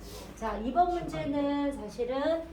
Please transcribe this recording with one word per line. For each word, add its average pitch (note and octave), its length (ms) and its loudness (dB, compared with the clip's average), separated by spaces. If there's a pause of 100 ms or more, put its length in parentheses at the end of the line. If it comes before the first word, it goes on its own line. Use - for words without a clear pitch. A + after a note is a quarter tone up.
(340)
자, G#3+ 240 -4
이 A3+ 140 -2
번 F4 220 6
문제는 C#4+ 800 0
사실은 C4 720 0 (100)